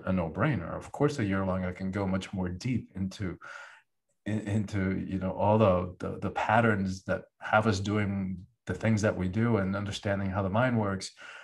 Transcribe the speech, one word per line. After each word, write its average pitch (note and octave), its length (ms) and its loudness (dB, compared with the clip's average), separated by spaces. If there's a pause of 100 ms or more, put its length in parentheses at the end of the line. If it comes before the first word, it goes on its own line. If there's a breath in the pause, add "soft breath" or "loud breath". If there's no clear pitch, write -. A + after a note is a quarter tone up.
a F#2+ 80 0
no-brainer. E2+ 640 -2
Of - 160 -12
course, D3 260 2
a A2 60 0
year-long, F#2+ 400 0
I F#2 80 -4
can F#2+ 180 -6
go G2 160 -2
much F#2+ 280 -2
more F2+ 160 -2
deep A2 460 -4
into, F#2+ 420 -4 (880 loud breath)
in-, G#2 200 -4
into, G2 600 0
you F#2+ 100 -4
know, F#2 120 -2
all G#2 260 4
the, F2+ 440 4
the, F#2 180 -6
the F#2+ 120 -4
patterns G#2 760 2
that F#2 180 -2 (180)
have A2 260 4
us G2 140 2
doing G2 640 -2 (220)
the F#2 80 -4
things A2 260 2
that G2+ 160 2
we F2+ 100 -2
do A2 300 2
and F#2+ 180 0
understanding G2+ 540 -2
how G2 140 -2
the F#2 80 0
mind A#2+ 280 2
works, G2 340 -2 (320 loud breath)